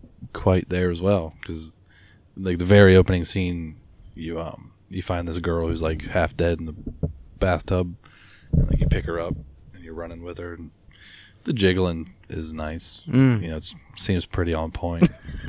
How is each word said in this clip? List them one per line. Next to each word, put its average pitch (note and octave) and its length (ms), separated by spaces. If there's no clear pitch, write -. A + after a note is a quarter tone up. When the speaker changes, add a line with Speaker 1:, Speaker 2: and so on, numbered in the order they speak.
Speaker 1:
quite - 380
there F2+ 200
as E2+ 120
well, F2+ 340
'cause, D#2+ 280
like, F#2 200
the F2 80
very G2 300
opening F2+ 300
scene, E2+ 500
you, E2 240
um, - 320
you F#2+ 140
find F2 240
this E2+ 120
girl E2 280
who's, E2 140
like, D#2+ 220
half E2 340
dead E2+ 220
in D#2+ 60
the D#2 100
bathtub, F2+ 560
and, - 160
like, - 100
you - 80
pick - 180
her E2+ 140
up F2 160
and F2+ 80
you're E2 100
running E2+ 300
with F2 140
her, F2 160
and E2 180
the - 100
jiggling F2+ 600
is D#2+ 240
nice. D#2 560
Speaker 2:
Mm. B2+ 320
Speaker 1:
You E2+ 80
know, D#2 80
it - 160
seems F2+ 280
pretty E2+ 280
on D#2+ 180
point. E2+ 420
<laughs> - 60